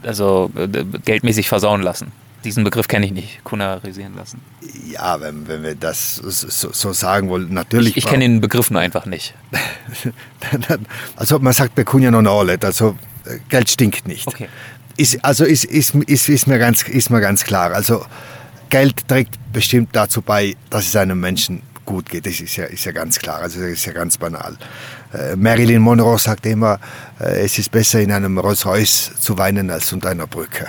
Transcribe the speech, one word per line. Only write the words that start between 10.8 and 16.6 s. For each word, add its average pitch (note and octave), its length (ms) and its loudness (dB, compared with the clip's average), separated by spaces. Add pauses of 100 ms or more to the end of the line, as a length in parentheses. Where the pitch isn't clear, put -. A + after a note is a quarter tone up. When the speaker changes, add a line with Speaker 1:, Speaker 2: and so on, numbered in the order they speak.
Speaker 2:
Also D3 220 2
man C3 140 4
sagt B2 220 2
Pecunia C3 360 6
non A2 160 8
olet, G2 380 4
also, G2+ 320 2 (300)
äh, A#2 120 -10 (100)
Geld B2+ 220 2
stinkt - 380 2
nicht. - 180 -8
Speaker 1:
Okay. - 220 -10 (480)
Speaker 2:
Ist, - 280 0
also C3+ 200 4
ist, D#3 200 2
ist, - 300 0
ist, C#3+ 340 2
ist C#3+ 180 2
mir C3+ 120 4
ganz, A#2 240 4